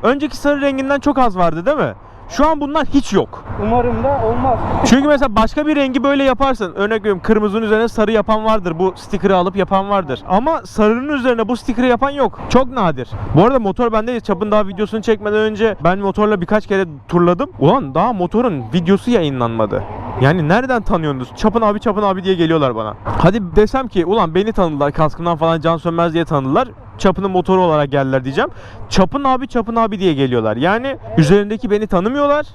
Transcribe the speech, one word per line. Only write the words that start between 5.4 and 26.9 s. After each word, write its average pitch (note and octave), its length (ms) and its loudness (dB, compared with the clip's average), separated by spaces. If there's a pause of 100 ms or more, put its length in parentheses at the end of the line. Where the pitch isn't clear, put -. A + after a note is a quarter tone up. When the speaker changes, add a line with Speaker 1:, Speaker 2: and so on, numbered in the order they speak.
Speaker 1:
bir D4+ 80 2
rengi C4+ 280 0
böyle C#4 200 2
yaparsan, C4 520 0
örnek G#3+ 260 0
veriyorum G3 220 -2
kırmızının G#3 380 2
üzerine A3 260 2
sarı A3 240 0
yapan G#3+ 340 0
vardır. G#3 340 0
Bu F#3 160 0
sticker'ı G3 400 0
alıp F#3 200 0
yapan G3 340 0
vardır. E3+ 380 -2
Ama B3+ 380 0
sarının A#3 480 0
üzerine A#3+ 340 0
bu A#3+ 100 -2
sticker'ı B3 280 -2
yapan B3+ 240 0
yok. C#4 300 -2 (100)
Çok B3+ 220 4
nadir. E3 380 -2 (260)
Bu E3 100 8
arada C4 140 4
motor A3+ 320 0
bende. A3+ 280 0
Çapın G3+ 320 -2
daha G#3+ 160 2
videosunu G3+ 340 -4
çekmeden G#3 380 0
önce G#3+ 440 0
ben F3+ 160 2
motorla G3+ 420 0
birkaç G#3 260 0
kere G3 180 0 (220)
turladım. F3 420 2 (100)
Ulan D3 360 2
daha G#3+ 180 2
motorun F#3 500 -2 (100)
videosu F#3 380 2
yayınlanmadı. A#2 720 0 (380)
Yani D3+ 260 2
nereden A#3+ 340 0
tanıyorsunuz? D3 540 -2
Çapın A3 260 0
abi, G#3 180 0
Çapın G#3 240 -2
abi F#3+ 200 -2
diye F#3+ 120 0
geliyorlar D#3+ 400 0
bana. G#2+ 180 -6 (120)
Hadi F#3 500 0
desem G#3+ 320 2
ki F3+ 180 0
ulan F#3 300 0
beni G#3 160 0
tanıdılar, D3+ 400 0
kaskımdan E3 460 0
falan E3 240 0
Can E3 160 0
Sönmez E3+ 360 0
diye E3 120 0
tanıdılar. D3+ 420 0 (300)